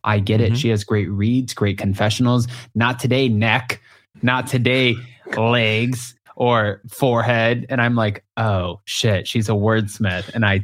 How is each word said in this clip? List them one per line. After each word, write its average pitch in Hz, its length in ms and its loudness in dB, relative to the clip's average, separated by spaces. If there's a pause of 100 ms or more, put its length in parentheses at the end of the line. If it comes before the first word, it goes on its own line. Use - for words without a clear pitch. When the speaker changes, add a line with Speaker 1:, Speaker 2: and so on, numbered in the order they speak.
Speaker 1:
I 107 160 0
get 107 220 2
it. 113 60 2
Speaker 2:
Mm-hmm. 113 80 2
Speaker 1:
She 123 140 0
has 104 140 0
great 104 260 -2
reads, 113 440 0
great 101 240 -2
confessionals. 113 720 0 (280)
Not 120 240 0
today, 131 300 2
neck. 110 500 0 (440)
Not 123 240 0
today, 127 480 2 (420)
legs 117 800 0 (200)
or 113 540 0
forehead." 120 800 0
And 131 120 0
I'm 120 140 2
like, 107 280 -2 (140)
"Oh, 95 480 -2
shit, 104 420 -2
she's 113 220 -2
a 110 40 0
wordsmith." 101 800 0
And 117 120 0
I 95 180 2